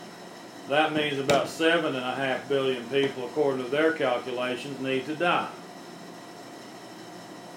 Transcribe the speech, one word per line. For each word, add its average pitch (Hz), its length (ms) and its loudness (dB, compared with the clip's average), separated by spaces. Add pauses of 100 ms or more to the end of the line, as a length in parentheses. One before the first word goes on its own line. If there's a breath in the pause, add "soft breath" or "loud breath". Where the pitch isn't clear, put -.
(680)
That 151 240 4
means 151 260 2
about 139 300 4
seven 160 480 4
and 123 80 -2
a 127 100 0
half 131 340 0
billion 135 420 2
people, 135 360 2
according 135 380 2
to 120 60 -6
their 156 220 6
calculations, 123 880 0
need 131 260 0
to 156 100 -4
die. 160 320 2 (2000)